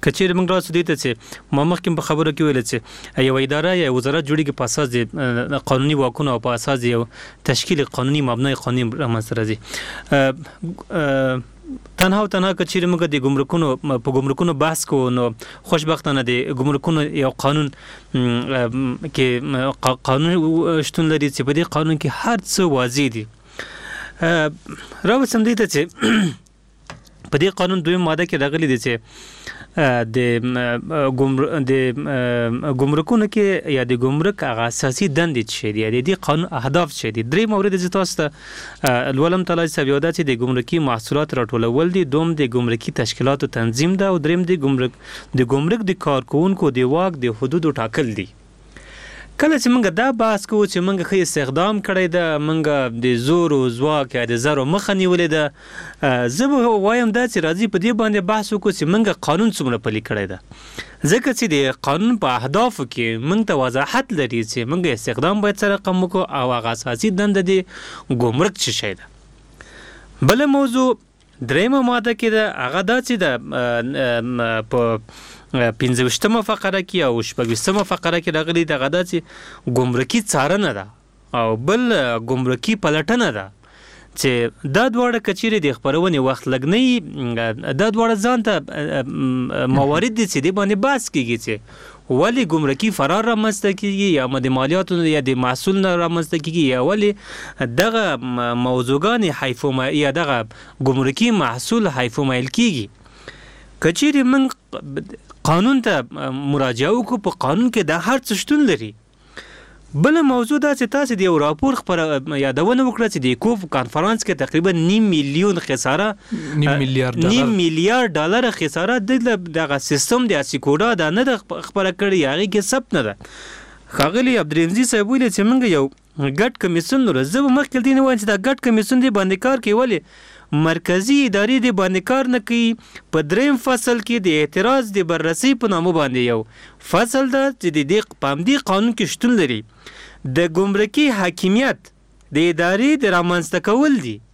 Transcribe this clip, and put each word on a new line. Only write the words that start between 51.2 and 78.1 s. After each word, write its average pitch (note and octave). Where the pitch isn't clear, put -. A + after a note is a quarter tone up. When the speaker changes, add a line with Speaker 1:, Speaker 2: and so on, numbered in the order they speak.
Speaker 1:
استخدام D#3+
کړی F#3
ده، E3
موږ D3
د B2
زور D#3+
او C3
ځواک C3+
یا A#2+
د A#2
زرو C3+
مخه G3+
نیولې F3+
ده، D3+
اه، -
زه D#3
به C4+
وایم A3
دا A#3+
چې A3+
راځي E3
په G3
دې G#3+
باندې G#3+
بحث G#3
وکړو G#3
چې -
موږ G3+
قانون F3+
څومره B2+
پلی A2
کړی G#2
ده. F#2+
ځکه A#3+
چې A#3+
د C#3+
قانون G3+
په D#3+
اهدافو C#3
کې A2+
موږ G#3+
ته G3+
وضاحت C#3
لري A#2+
چې A2+
موږ F3
استخدام C#3
باید G3+
څه -
رقم G3
وکړو F#3
او B2+
هغه A#2
اساسي A#2
دنده G3
د F#3
ګمرک B2
څه -
شی G#2+
ده. -
بله A3
موضوع C4
دریمه G3
ماده A#3+
کې A3+
ده، G#3+
هغه D#3+
دا A#3
چې B3
ده، F3+
اه، A#2
اه، A#2+
په A#2
پنځه B2
ویشتمه G3+
فقره G3
کې F#3
او B2+
شپږ B2
ویشتمه F#3+
فقره E3+